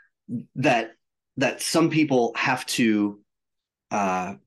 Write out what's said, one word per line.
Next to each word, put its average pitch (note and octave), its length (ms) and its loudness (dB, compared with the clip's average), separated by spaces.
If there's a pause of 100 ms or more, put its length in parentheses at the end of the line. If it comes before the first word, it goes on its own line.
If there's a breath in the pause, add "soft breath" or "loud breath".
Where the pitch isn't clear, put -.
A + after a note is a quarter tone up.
(580 soft breath)
that, A#2+ 340 0 (460)
that C3 260 -2
some E3 260 2
people C3+ 480 2
have B2+ 300 -2
to, G#2 540 0 (720)
uh, F#2+ 420 -2 (120)